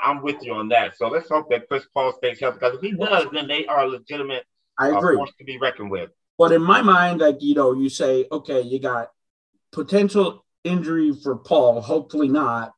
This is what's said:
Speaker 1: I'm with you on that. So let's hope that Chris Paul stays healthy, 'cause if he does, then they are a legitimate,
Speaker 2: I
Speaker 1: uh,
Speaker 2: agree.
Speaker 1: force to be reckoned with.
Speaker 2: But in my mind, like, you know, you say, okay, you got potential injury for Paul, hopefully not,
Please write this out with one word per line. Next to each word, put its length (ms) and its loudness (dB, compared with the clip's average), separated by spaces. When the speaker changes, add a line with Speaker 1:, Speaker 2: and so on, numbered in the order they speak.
Speaker 1:
I'm 180 -2
with 200 -6
you 120 -8
on 140 -6
that. 280 2
So 120 -2
let's 200 -4
hope 220 -2
that 180 -2
Chris 240 -4
Paul 200 0
stays 280 -6
healthy, 200 -4
'cause 160 0
if 40 -14
he 120 -6
does, 400 0
then 160 -6
they 180 -4
are 180 0
a 40 -2
legitimate, 560 -8
Speaker 2:
I 120 2
Speaker 1:
uh, 80 2
Speaker 2:
agree. 180 2
Speaker 1:
force 220 -4
to 60 -20
be 140 -12
reckoned 320 -6
with. 200 -6
Speaker 2:
But 140 4
in 80 6
my 220 4
mind, 400 4
like, 180 4
you 140 0
know, 180 2
you 160 -2
say, 420 0
okay, 300 -4
you 180 -4
got 300 -4
potential 720 0
injury 500 0
for 220 -4
Paul, 440 4
hopefully 480 -2
not, 500 -2